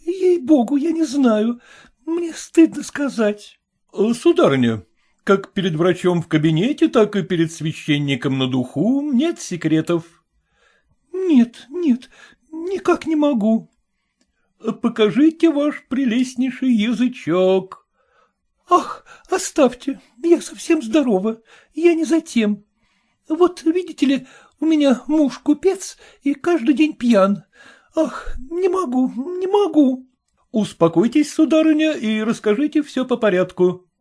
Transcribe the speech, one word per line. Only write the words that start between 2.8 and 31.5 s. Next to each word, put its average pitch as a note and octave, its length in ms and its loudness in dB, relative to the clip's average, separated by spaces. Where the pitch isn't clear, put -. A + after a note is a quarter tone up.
сказать». G#3+ 800 -6
«Э, A3 200 0
сударыня, C#3 720 2
как G3 300 0
перед F3 240 -2
врачом F3 440 0
в - 60 -8
кабинете, E3 600 0
так G#3+ 260 0
и G3 80 -2
перед E3 300 -2
священником C#3+ 840 -4
на C3 100 -2
духу D3 540 -2
нет D4+ 380 -2
секретов». D#3+ 840 -4
«Нет, E4+ 560 0
нет, C#4+ 420 -4
никак E4+ 560 -4
не D#4+ 80 -2
могу». A3+ 560 0
«Покажите A#3+ 680 2
ваш D4 380 -2
прелестнейший B3+ 840 -2
язычок». F#3+ 1080 0
«Ах, - 300 -2
оставьте, C4+ 720 -2
я E4 180 4
совсем D#4+ 420 -4
здорова, A3 600 -2
я E4+ 200 2
не D#4+ 100 -2
за D#4+ 180 0
тем. G#3 420 -2
Вот, E4+ 360 0
видите E4 420 -2
ли, C4 200 -2
у D4+ 40 -6
меня D4 440 2
муж D4 320 0
купец F4+ 580 -2
и C#4 100 -2
каждый D4 420 0
день D4+ 200 2
пьян. G3+ 500 2
Ах, - 400 -4
не F4+ 200 -2
могу, B3+ 420 -2
не F#4 80 -4
могу». D4+ 640 2
«Успокойтесь, G#3 800 0
сударыня, D#4 600 2